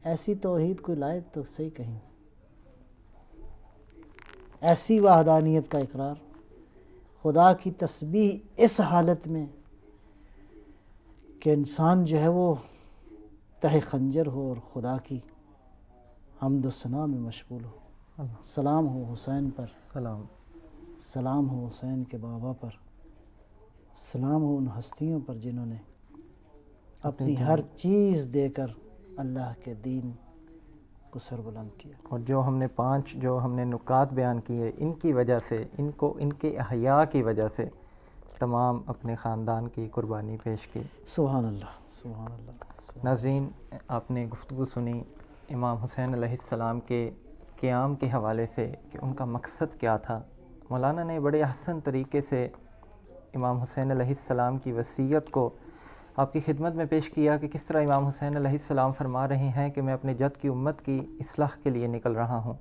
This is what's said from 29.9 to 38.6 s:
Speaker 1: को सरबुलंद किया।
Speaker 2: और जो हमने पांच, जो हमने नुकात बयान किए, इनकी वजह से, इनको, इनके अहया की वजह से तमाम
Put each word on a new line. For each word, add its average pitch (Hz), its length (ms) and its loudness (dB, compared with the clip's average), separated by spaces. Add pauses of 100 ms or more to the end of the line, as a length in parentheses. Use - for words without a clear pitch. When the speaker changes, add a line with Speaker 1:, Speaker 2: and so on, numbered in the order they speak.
Speaker 1:
को 151 60 -10
सरबुलंद 110 600 -12
किया। 147 180 -20 (140)
Speaker 2:
और 120 100 -4
जो 135 200 2
हमने 131 280 2
पांच, 135 460 0
जो 127 220 0
हमने 123 300 0
नुकात 131 460 2
बयान 123 280 2
किए, 120 300 -2
इनकी 160 420 0
वजह 123 260 4
से, 113 180 -4 (220)
इनको, 147 400 0
इनके 143 380 -2
अहया 127 480 4
की 156 160 2
वजह 107 280 2
से - 200 -4 (680)
तमाम 120 500 2